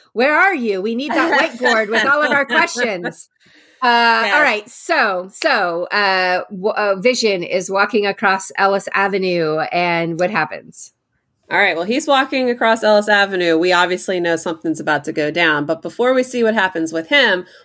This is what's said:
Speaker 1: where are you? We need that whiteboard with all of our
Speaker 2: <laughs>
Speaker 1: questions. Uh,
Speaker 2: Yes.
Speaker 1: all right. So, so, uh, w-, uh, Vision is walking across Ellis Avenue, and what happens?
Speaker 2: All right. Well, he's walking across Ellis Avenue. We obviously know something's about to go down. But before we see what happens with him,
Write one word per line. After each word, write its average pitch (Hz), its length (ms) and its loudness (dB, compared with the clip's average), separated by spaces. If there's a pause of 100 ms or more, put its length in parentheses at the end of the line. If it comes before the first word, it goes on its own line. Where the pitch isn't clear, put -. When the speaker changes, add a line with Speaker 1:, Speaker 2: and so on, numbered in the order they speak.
(120)
Speaker 1:
where 262 220 0
are 370 200 2
you? 220 280 -2
We 226 140 -2
need 285 160 -6
that 330 280 0
whiteboard 240 480 0
with 226 180 0
all 294 160 2
of 294 100 0
our 285 140 2
Speaker 2:
<laughs> 302 120 -2
Speaker 1:
questions. 220 680 -4 (540)
Uh, 233 440 4
Speaker 2:
Yes. 202 80 0
Speaker 1:
all - 80 4
right. 214 280 0
So, 202 600 -2
so, 185 540 -2
uh, 185 640 0
w-, 190 180 -4
uh, 208 320 0
Vision 214 420 0
is 175 260 -4
walking 202 380 0
across 196 500 0
Ellis 196 380 0
Avenue, 185 640 0 (140)
and 170 480 -2
what 180 100 0
happens? - 600 -6 (580)
Speaker 2:
All 175 80 0
right. 190 180 2
Well, 170 80 -4
he's 240 220 -2
walking 269 420 0
across 226 360 0
Ellis 208 240 4
Avenue. 190 500 2
We 180 140 2
obviously 180 480 0
know 170 160 0
something's 160 420 -4
about 147 260 -2
to 151 80 -6
go 151 200 -2
down. 151 340 0
But 160 160 -4
before 240 320 0
we 254 80 2
see 247 220 -2
what 220 100 2
happens 180 380 -2
with 165 160 -6
him, 220 360 2 (200)